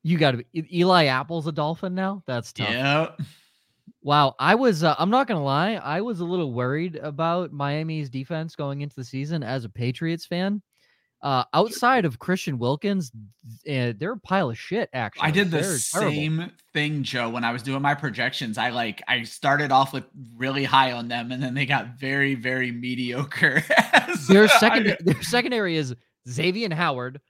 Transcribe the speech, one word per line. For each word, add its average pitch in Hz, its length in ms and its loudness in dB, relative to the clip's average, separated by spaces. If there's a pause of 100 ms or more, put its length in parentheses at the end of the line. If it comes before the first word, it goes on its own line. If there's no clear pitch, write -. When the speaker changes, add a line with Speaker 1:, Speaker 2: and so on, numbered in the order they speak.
Speaker 1:
you 170 160 2
gotta 135 200 2
be, 123 160 -10
E-, 165 260 -4
Eli 180 260 6
Apple's 147 420 -2
a 160 40 -4
Dolphin 165 440 -4
now? 190 300 -4
That's 123 260 -6
tough. 107 180 -4
Speaker 2:
Yep. 143 500 0 (840)
Speaker 1:
Wow, 143 360 4
I 160 160 4
was, 226 280 2
uh, 151 160 4
I'm 180 120 0
not 254 160 4
gonna 165 180 -2
lie, 160 300 0
I 160 260 -4
was 214 200 -4
a 175 40 -2
little 170 280 -2
worried 147 440 -2
about 165 560 -2
Miami's 147 580 -4
defense 156 460 -8
going 143 240 -6
into 143 160 -8
the 127 80 -10
season 143 380 -6
as 120 220 -4
a 107 40 -10
Patriots 131 580 -4
fan. 190 360 -2 (580)
Uh, 135 240 0 (100)
outside 226 500 4
of 127 140 -2
Christian 175 400 -4
Wilkins, 151 540 -2 (580)
uh, 123 260 0
they're 185 180 -6
a 208 40 -10
pile 180 320 0
of 110 80 -8
shit, 202 340 -4
actually. 117 300 -4
Speaker 2:
I 156 80 4
did 180 220 2
the 156 80 0
Speaker 1:
They're 180 160 0 (160)
terrible. 151 240 0
Speaker 2:
same 156 340 -2 (220)
thing, 151 320 -2
Joe, 120 260 -2
when 120 140 -4
I 117 80 0
was 120 100 -6
doing 135 180 -4
my 143 140 2
projections. 123 640 -4
I, 117 120 0
like, 117 360 -4
I 120 160 2
started 143 480 0
off 151 220 6
with 135 100 -6 (320)
really 135 300 -2
high 131 260 6
on 120 160 -6
them, 120 240 -6
and 127 100 -6
then 127 140 -4
they 143 100 0
got 123 360 -2
very, 139 340 0
very 127 380 -2
mediocre 127 880 -2 (140)
<laughs> - 160 4
as 214 340 2
Speaker 1:
Their 196 180 10
Speaker 2:
I 233 140 8
Speaker 1:
second-, 220 400 4
their 170 240 0
secondary 226 540 0
is 131 180 -2 (340)
Xavier 180 460 -2
Howard 139 560 -4